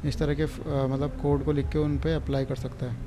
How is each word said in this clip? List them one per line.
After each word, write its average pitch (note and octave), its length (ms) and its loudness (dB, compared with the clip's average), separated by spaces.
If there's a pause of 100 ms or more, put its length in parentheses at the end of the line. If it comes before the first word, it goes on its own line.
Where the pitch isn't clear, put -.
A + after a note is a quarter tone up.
इस D3 140 0
तरह D3+ 160 2
के D#3 120 0
फ-, - 200 -6
अ, C#3 200 0
मतलब C3+ 360 0
कोड C#3+ 220 4
को D3+ 80 2
लिख C#3+ 160 2
के D#3 100 0
उन D3 200 2
पे D#3+ 160 2
अप्लाई C#3 300 0
कर C3 120 -2
सकता - 300 -6
है A#2 100 -4 (100)